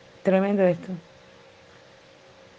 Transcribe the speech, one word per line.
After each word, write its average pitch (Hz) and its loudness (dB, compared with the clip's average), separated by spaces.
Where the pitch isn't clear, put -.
Tremendo 196 2
esto. 175 0